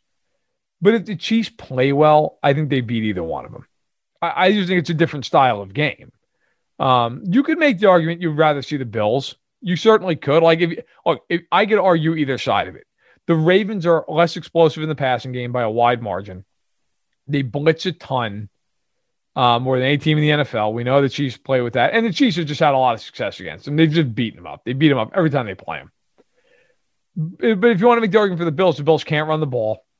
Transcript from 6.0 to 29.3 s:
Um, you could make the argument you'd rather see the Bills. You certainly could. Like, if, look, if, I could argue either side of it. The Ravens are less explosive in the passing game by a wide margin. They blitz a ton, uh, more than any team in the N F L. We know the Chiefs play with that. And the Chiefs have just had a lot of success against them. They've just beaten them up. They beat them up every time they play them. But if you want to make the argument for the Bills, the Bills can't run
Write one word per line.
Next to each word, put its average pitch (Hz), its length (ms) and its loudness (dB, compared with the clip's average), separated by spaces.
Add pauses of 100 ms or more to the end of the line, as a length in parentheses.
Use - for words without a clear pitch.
Um, 123 480 0
you 202 160 2
could 320 160 -2
make 269 220 0
the 208 80 4
argument 170 340 2
you'd 156 160 -4
rather 151 240 2
see 147 140 -8
the 135 80 -6
Bills. 113 500 -2 (260)
You 180 140 -4
certainly 185 400 2
could. 151 300 2
Like, 165 160 4
if, 165 180 -2 (260)
look, - 240 -2
if, 175 220 -2
I 196 160 2
could 208 140 2
argue 165 340 2
either 139 240 -2
side 98 300 -2
of 92 80 -16
it. - 100 -20 (400)
The 170 80 2
Ravens 185 500 2
are 165 220 2
less 165 300 0
explosive 160 480 0
in 156 40 -4
the 156 60 -4
passing 127 380 -2
game 123 180 -8
by 123 120 -2
a 113 80 -2
wide 120 320 0
margin. 95 420 -10 (840)
They 143 140 -2
blitz 147 440 -2
a 180 60 -4
ton, 110 560 -6 (880)
uh, 123 240 2
more 131 180 -2
than 127 80 0
any 143 100 2
team 151 220 0
in 151 40 2
the 151 100 2
N 147 80 0
F 131 160 -6
L. 107 160 -2
We 120 100 -6
know 131 180 2
the 139 80 2
Chiefs 131 280 -6
play 131 240 -2
with 120 140 -4
that. 127 200 2
And 226 100 0
the 220 80 -2
Chiefs 214 240 0
have 165 100 -4
just 139 140 -6
had 143 140 4
a 135 40 2
lot 127 160 2
of 110 60 -10
success - 380 -10
against 80 260 -14
them. 147 120 -6
They've 160 120 6
just 147 240 0
beaten 113 240 -4
them 87 120 -20
up. 73 160 -16
They 120 80 -6
beat 139 160 2
them 135 100 2
up 110 160 -4
every 165 160 0
time 127 160 -2
they 95 80 -10
play 78 240 -12
them. 71 140 -20 (1700)
But 233 100 6
if 185 100 2
you 226 60 4
want 240 120 4
to - 20 -2
make 220 100 0
the 208 80 4
argument 190 220 0
for 175 40 -4
the 165 60 0
Bills, 165 260 2
the 147 60 -8
Bills 151 220 2
can't 151 240 -2
run 156 100 0